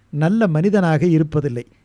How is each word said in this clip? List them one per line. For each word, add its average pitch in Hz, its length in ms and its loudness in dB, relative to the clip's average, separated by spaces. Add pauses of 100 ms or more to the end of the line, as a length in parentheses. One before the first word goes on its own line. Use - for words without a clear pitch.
(100)
நல்ல 185 380 0
மனிதனாக 165 580 0
இருப்பதில்லை." 151 600 -2 (180)